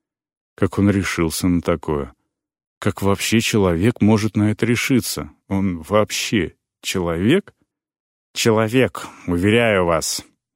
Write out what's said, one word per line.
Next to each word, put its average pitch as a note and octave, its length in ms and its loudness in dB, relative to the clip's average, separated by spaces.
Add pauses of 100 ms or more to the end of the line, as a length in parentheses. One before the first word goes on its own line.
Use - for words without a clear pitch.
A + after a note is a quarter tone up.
(560)
Как - 240 -2
он G2 100 4
решился F2+ 600 -2
на F2 120 2
такое? D2+ 520 -4 (680)
Как - 220 -6
вообще G2 400 0
человек F#2+ 600 0
может G#2+ 360 2
на G#2 140 2
это G#2 140 -4
решиться? A2+ 640 -2 (200)
Он G2 320 -2
вообще G2+ 720 -2 (260)
человек? F#2+ 720 0 (800)
Человек, A2 720 0 (200)
уверяю G2+ 580 2
вас. D#2+ 380 -2 (320)